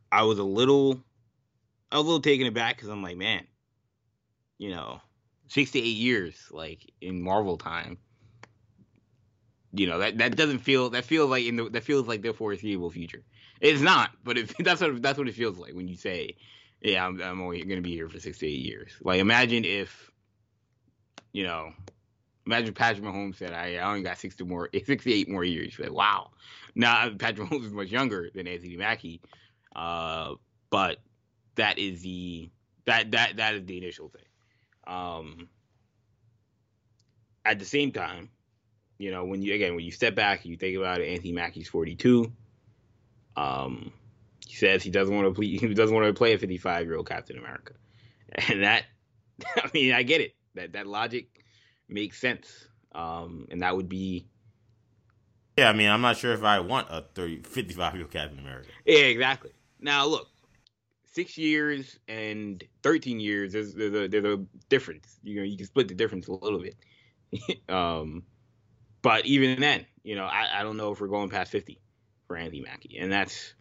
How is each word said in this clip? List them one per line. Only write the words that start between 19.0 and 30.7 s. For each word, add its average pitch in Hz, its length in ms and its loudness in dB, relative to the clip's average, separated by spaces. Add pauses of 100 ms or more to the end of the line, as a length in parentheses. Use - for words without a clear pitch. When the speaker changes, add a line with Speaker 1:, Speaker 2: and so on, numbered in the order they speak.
Speaker 1:
Like, 92 180 4
imagine 117 460 4
if, 95 460 -6 (1200)
you 98 100 -4
know, 80 300 -6 (720)
imagine 113 280 0
Patrick 113 300 2
Mahomes 98 320 -6
said, 90 180 -10
"I, 87 240 -6
I 90 120 -2
only 101 140 -2
got 90 140 -6
six - 200 -12
to 90 80 -8
more, 87 320 -6
<laughs> 104 80 -4
six 139 180 0
to 120 80 2
eight 104 160 2
more 92 160 -2
years." 85 340 -4
You're - 100 -8
like, 78 100 -8
"Wow." 98 340 2 (420)
Now, 117 360 4
Patrick 107 400 -4
Mahomes 127 160 -4
is 104 80 -10
much 101 160 -6
younger 107 440 -2
than 92 140 -10
Anthony 87 300 -10
Mackie, 95 440 -4 (540)
uh, 82 600 -6 (340)
but 95 300 2 (560)